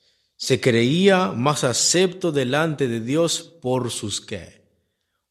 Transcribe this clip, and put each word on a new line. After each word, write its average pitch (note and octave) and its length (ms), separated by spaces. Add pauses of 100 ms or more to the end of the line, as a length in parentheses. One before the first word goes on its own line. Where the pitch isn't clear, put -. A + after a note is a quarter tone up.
(360)
se - 240
creía E3+ 720
más C#3 320
acepto F3 640
delante C#3+ 560
de A#2 140
Dios D3+ 400
por B2 500
sus, - 300
¿qué? - 440 (680)